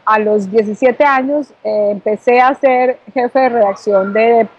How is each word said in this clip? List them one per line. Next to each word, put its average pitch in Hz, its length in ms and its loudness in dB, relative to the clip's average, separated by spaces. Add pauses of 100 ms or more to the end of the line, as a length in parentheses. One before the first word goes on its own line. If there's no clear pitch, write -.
a 214 120 2
los 208 320 -2
diecisiete 220 540 0
años, 277 480 -2 (100)
eh, 214 280 -2
empecé 214 500 0
a 254 140 2
ser 254 460 0 (120)
jefe 247 260 -2
de 262 120 2
redacción 202 640 -2
de 226 340 2 (100)